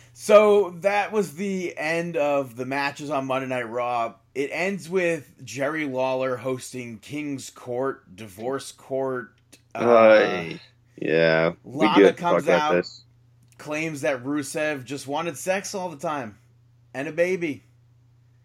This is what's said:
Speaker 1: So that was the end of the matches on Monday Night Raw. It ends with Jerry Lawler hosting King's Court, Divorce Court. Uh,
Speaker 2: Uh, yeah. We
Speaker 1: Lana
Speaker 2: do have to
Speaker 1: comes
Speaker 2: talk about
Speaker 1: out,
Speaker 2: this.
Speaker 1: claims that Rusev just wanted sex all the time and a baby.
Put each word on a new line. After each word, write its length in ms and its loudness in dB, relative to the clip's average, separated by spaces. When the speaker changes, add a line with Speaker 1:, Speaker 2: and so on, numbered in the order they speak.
Speaker 1:
So 560 6
that 320 -2
was 240 -2
the 420 -6
end 380 -4
of 400 0
the 100 -6
matches 440 -6
on 180 -4
Monday 220 -2
Night 200 -4
Raw. 440 -2
It 200 -4
ends 360 -4
with 400 -2
Jerry 420 -4
Lawler 520 -2
hosting 600 -8
King's 500 -10
Court, 680 -6
Divorce 560 -8
Court. 640 -6
Uh, 40 -8
Speaker 2:
Uh, 760 6
yeah. 560 4
We 240 -2
Speaker 1:
Lana 80 4
Speaker 2:
do 100 10
have 100 6
to 60 -12
Speaker 1:
comes 240 2
Speaker 2:
talk 100 4
about 160 2
Speaker 1:
out, 40 2
Speaker 2:
this. 280 -4
Speaker 1:
claims 440 -6
that 220 -2
Rusev 600 -4
just 240 -10
wanted 300 -6
sex 360 -4
all 160 -6
the 80 -14
time 400 -6
and 140 -6
a 60 -10
baby. 500 -2